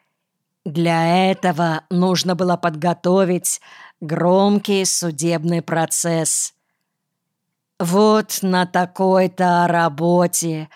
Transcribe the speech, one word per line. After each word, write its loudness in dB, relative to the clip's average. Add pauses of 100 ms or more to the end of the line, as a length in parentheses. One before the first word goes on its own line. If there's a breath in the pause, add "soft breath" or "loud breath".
(640)
Для 2
этого -2
нужно 0
было 0
подготовить -2 (400 loud breath)
громкий 0
судебный -2
процесс. -2 (1300)
Вот 2
на 2
такой-то 0
работе 0